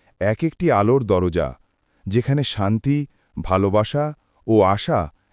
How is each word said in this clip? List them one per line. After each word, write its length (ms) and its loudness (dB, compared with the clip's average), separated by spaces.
এক 240 -2
একটি 260 -2
আলোর 340 2
দরজা, 500 0
যেখানে 380 0
শান্তি, 640 -2
ভালোবাসা 720 0
ও 160 4
আশা 480 0